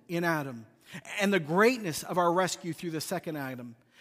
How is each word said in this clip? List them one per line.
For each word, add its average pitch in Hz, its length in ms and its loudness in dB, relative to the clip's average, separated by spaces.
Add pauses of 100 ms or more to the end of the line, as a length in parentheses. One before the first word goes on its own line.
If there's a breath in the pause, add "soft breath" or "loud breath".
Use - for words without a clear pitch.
in 175 160 -2
Adam 139 440 -2 (520 loud breath)
and 202 140 4
the 190 60 4
greatness 190 640 2
of 180 160 -2
our 170 120 6
rescue 175 400 0
through 165 200 -8
the 156 100 -4
second 165 340 -6
Adam, 127 400 -10 (260 loud breath)